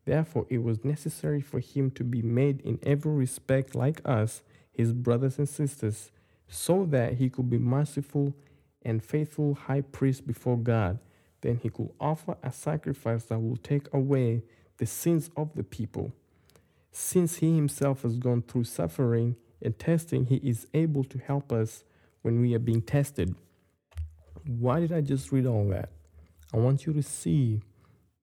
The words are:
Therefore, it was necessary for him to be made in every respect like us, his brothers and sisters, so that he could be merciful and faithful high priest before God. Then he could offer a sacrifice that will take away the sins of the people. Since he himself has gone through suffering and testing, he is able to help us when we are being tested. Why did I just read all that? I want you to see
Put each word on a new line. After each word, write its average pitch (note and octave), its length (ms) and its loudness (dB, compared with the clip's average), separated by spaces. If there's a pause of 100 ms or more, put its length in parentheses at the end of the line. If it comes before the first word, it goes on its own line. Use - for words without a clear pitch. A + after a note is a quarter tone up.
Therefore, D#3 440 0
it A#2 140 0
was A2+ 220 0
necessary D3+ 560 -2
for - 180 -6
him C3 320 -2
to C3+ 120 -6
be B2 180 -2
made C3 400 2
in - 200 -4
every D3 300 0
respect C3+ 640 0
like B2+ 300 0
us, A2+ 360 0 (300)
his A#2 220 2
brothers B2 440 0
and C#3+ 120 0
sisters, - 640 -4 (360)
so F#3 380 0
that B2+ 300 2
he B2+ 140 2
could B2+ 200 -2
be A#2+ 100 2
merciful C#3+ 760 0 (480)
and A2 220 -2
faithful D3+ 500 -2
high C#3 280 -2
priest C3+ 440 -2
before B2 320 -2
God. A2+ 400 2 (440)
Then A#2+ 160 0
he A#2 120 -4
could - 300 -6
offer D#3+ 420 -4
a C3 120 -6
sacrifice C#3 720 -2
that A2+ 140 -2
will A#2 180 -2
take C#3+ 360 -2
away C3 500 2 (340)
the - 80 -2
sins E3 500 0
of D#3 200 -6
the - 80 -4
people. G2+ 500 -8 (760)
Since - 480 0
he D#3+ 160 4
himself C#3+ 480 2
has A#2 160 0
gone B2 240 2
through A#2+ 220 -2
suffering A#2+ 720 0 (260)
and A2 160 -2
testing, D#3+ 480 0
he C3 120 2
is B2 360 -2
able D#3 300 2
to B2+ 160 -8
help C#3 320 -4
us A2+ 320 -2 (400)
when A#2 180 2
we A#2+ 140 4
are A#2 40 2
being A2+ 220 2
tested. A2 540 0 (1120)
Why B2 340 0
did E3+ 120 2
I E3 100 0
just C3+ 300 -2
read C3 140 2
all G#2+ 220 2
that? F#2+ 240 -2 (600)
I B2 60 -2
want C3 300 2
you D#3 60 0
to D3+ 100 0
see C3 580 0 (600)